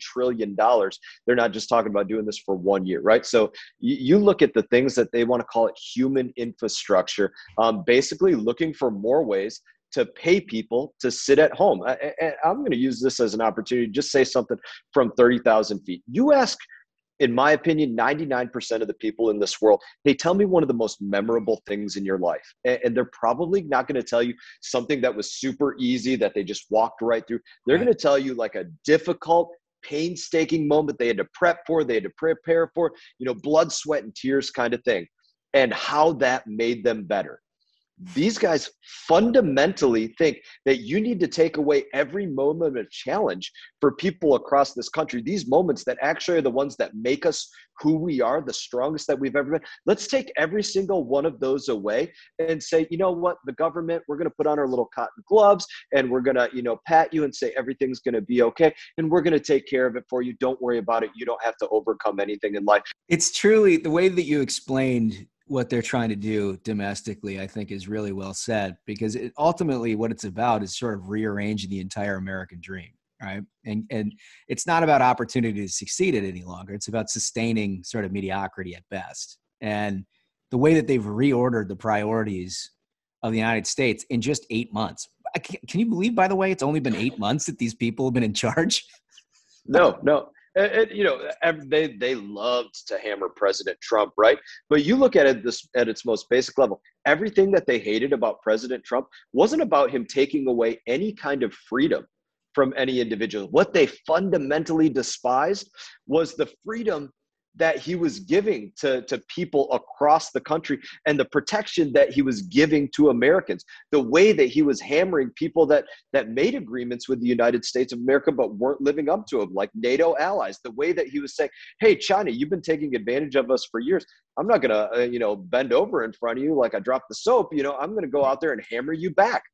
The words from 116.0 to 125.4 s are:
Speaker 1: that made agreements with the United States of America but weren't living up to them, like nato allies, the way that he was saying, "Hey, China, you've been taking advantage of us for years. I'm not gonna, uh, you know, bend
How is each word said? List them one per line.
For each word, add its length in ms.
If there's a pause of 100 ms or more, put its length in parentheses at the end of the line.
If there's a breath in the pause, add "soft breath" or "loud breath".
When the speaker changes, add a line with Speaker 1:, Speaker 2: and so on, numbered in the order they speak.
Speaker 1:
that 160
made 260
agreements 540
with 120
the 60
United 380
States 280
of 80
America 300
but 260
weren't 240
living 280
up 180
to 120
them, 160
like 200
nato 440
allies, 440
the 100
way 200
that 160
he 100
was 160
saying, 160 (300 loud breath)
"Hey, 160
China, 340
you've 200
been 120
taking 320
advantage 420
of 140
us 200
for 100
years. 240 (340 soft breath)
I'm 80
not 140
gonna, 340
uh, 60
you 180
know, 160
bend 380